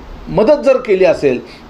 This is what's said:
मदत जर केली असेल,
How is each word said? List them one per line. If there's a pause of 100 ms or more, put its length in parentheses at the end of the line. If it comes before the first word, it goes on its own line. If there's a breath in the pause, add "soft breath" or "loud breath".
(280)
मदत
जर
केली
असेल, (240 loud breath)